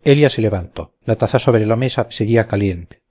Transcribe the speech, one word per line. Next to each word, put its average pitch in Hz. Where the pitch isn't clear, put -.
Elia 143
se -
levantó. 92
La 113
taza 117
sobre 113
la 110
mesa 123
seguía 113
caliente. 95